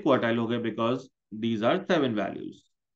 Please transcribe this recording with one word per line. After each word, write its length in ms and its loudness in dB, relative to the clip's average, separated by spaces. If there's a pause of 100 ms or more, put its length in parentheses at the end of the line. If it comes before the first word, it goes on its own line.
क्वार्टाइल 360 4
हो 80 0
गए 240 -2
because 400 -2 (200)
these 320 -2
are 240 2
seven 300 2
values। 480 -6 (320)